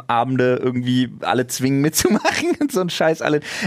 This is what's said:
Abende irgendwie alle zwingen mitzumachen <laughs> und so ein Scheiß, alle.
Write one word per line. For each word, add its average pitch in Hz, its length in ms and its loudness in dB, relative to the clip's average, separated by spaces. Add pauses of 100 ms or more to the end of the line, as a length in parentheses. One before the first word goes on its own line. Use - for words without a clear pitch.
Abende 127 560 2
irgendwie 127 500 0 (100)
alle 123 260 0
zwingen 135 340 0
mitzumachen 214 760 0
<laughs> - 40 -4
und 285 120 -2
so 185 100 0
ein 175 100 -4
Scheiß, 160 320 0
alle. 151 160 2 (280)